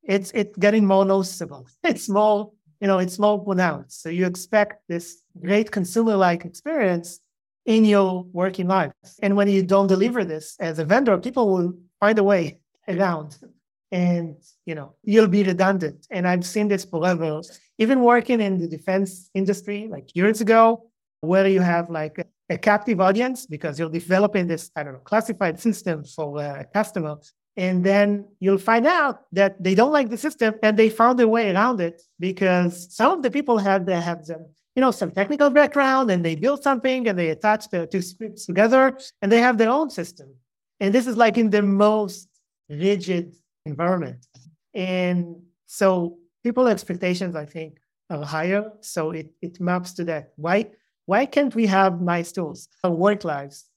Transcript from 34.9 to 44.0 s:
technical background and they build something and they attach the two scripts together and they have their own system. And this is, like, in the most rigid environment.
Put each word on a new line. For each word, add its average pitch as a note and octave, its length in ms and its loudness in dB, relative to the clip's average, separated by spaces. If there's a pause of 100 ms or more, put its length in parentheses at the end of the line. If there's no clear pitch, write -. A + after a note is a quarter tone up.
technical C#4+ 400 0
background C4+ 580 2
and F3 160 0
they D#3+ 100 -2
build C4+ 280 -2
something C4 440 -2
and F#3+ 100 -2
they E3+ 120 -2
attach G#3+ 400 -2
the E3+ 160 -4
two F3+ 160 -4
scripts - 460 -14
together A#3+ 500 4 (240)
and G3 100 0
they A#3 80 6
have A#3+ 200 2
their A3+ 100 4
own C#4+ 220 -2
system. C#3 420 -14 (460)
And G3 160 0
this B3 100 2
is, B3 100 -4
like, A3+ 220 4
in A3 140 2
the G#3 100 2
most G3+ 680 0 (420)
rigid F3 680 -4 (300)
environment. D3+ 600 -4 (480)